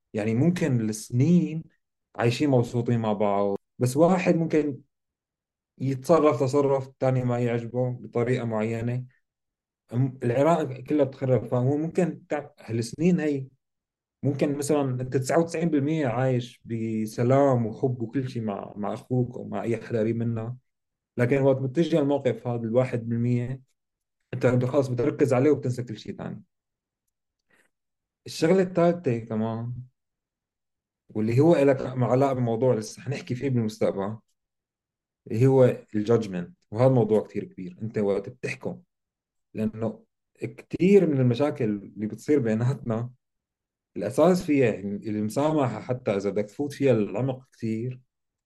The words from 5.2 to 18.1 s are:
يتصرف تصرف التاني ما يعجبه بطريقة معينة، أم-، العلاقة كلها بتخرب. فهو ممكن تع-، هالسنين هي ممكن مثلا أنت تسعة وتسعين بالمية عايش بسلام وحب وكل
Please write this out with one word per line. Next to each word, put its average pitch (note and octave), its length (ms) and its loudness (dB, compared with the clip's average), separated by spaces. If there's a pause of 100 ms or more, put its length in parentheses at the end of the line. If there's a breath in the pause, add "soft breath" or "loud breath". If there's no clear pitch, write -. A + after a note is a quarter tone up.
يتصرف C3+ 640 2
تصرف C3+ 480 2
التاني C3 360 0
ما B2 160 0
يعجبه A#2+ 520 -2
بطريقة A#2+ 540 -2
معينة، A#2 600 -2 (880 soft breath)
أم-، C3 300 0
العلاقة C3+ 580 2
كلها D3 240 2
بتخرب. B2+ 420 0
فهو B2+ 300 0
ممكن D#3+ 500 -2
تع-، C#3+ 220 -6 (100)
هالسنين D3 600 0
هي C#3+ 280 -2 (760)
ممكن C#3+ 340 0
مثلا D3 240 0 (200)
أنت B2+ 160 -4
تسعة C#3 220 0
وتسعين E3 300 -2
بالمية D3+ 380 0
عايش B2 580 -2
بسلام A#2 1000 2
وحب B2 360 -4
وكل B2+ 280 -4